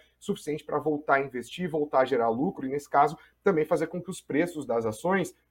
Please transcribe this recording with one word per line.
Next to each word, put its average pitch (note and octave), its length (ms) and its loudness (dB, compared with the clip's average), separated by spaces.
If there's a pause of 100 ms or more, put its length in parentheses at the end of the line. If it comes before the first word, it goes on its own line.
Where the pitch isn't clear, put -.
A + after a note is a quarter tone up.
(180)
suficiente D3+ 460 -6
pra D3+ 140 -2
voltar D3 360 0
a C#3 60 4
investir, C3+ 480 -6
voltar D3 320 0
a C3 40 6
gerar A#2+ 240 2
lucro C3+ 380 -2
e, - 20 -6
nesse D3 220 -6
caso, D3+ 260 4 (260)
também D#3+ 220 4
fazer D#3 220 2
com - 140 -6
que - 100 -10
os F3 100 -10
preços D3+ 460 -2
das A#2 180 0
ações E3+ 500 0 (160)